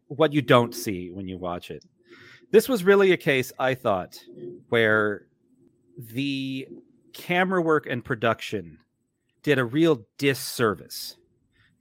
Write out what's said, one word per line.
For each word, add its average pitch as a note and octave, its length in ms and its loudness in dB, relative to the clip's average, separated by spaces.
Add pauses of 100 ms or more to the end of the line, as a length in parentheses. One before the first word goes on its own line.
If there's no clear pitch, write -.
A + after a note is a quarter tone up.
what D3+ 240 0
you D3 100 0
don't A#2+ 320 4
see F2+ 360 -6
when F#2+ 180 -10
you F#2 80 -8
watch F2 340 -8
it. D2+ 140 -14 (680)
This A3 180 6
was A#3 140 0
really G3 300 6
a D#3+ 60 2
case, C3 400 0
I C3 160 0
thought, G2 440 -2 (520)
where G#2+ 560 2 (720)
the C3+ 680 -6 (460)
camera F3+ 480 0
work D#3+ 260 2
and B2 180 -6
production G#2+ 760 -4 (640)
did C#3+ 160 2
a B2+ 60 2
real C#3 420 0 (120)
disservice - 1000 -4 (640)